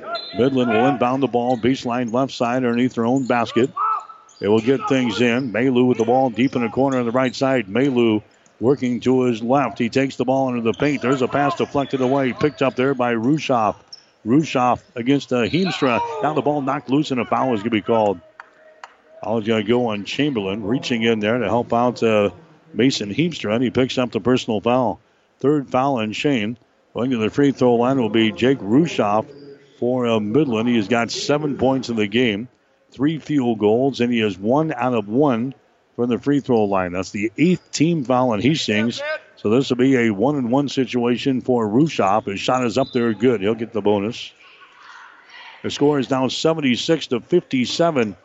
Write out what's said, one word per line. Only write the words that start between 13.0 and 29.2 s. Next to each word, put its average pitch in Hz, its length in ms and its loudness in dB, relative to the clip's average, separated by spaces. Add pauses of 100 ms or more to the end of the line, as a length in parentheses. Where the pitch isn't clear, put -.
Rushoff. 117 600 0 (500)
Rushoff 123 560 2 (140)
against, 131 380 -2
uh, 120 100 2
Heemstra. 135 560 0 (220)
Now 147 120 0
the 151 80 -2
ball 147 200 -2
knocked 135 280 -4
loose 143 220 0
and 127 80 -2
a 107 60 -2
foul 123 280 0
is 101 80 -2
gonna 113 100 -4
be 107 100 0
called. 107 380 2 (1040)
Foul 110 160 -4
is 104 80 -6
gonna 110 160 0
go 120 240 0
on 104 160 -4
Chamberlain, 110 600 -4
reaching 117 400 -2
in 113 160 2
there 110 180 0
to 117 80 -2
help 113 260 -2
out, 120 320 0
uh, 107 260 4 (440)
Mason 110 400 0
Heemstra, 127 400 -2
and 123 100 0
he 117 60 0
picks 123 280 -2
up 123 140 -2
the 113 80 -2
personal 117 400 0
foul. 117 400 0 (400)
Third 135 300 0
foul 131 300 0
on 107 120 -4
Shane. 117 460 -2 (360)
Going 123 180 -2
to 120 60 0
the 107 120 0
free 143 220 4
throw 123 240 4
line 123 220 2
will 113 120 0
be 113 220 4
Jake 123 280 2
Rushoff 110 680 2 (540)